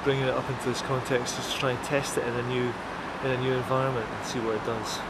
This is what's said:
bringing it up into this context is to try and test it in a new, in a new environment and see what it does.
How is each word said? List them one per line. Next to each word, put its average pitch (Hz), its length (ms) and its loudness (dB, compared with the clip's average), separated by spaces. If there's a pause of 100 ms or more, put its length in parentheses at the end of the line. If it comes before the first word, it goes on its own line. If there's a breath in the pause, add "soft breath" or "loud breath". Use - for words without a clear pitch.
bringing 135 220 4
it 127 80 4
up 127 160 0
into 127 180 -2
this 120 140 0
context 127 580 0
is - 140 -4
to - 60 -4
try 135 120 2
and 120 140 -2
test 139 320 0
it 131 100 2
in 117 60 -2
a 120 160 0
new, 123 240 2 (500)
in 135 80 2
a 127 60 2
new 131 160 2
environment 131 520 2 (120)
and - 80 -6
see - 140 -2
what 113 160 2
it 104 100 -2
does. 113 340 -2 (100)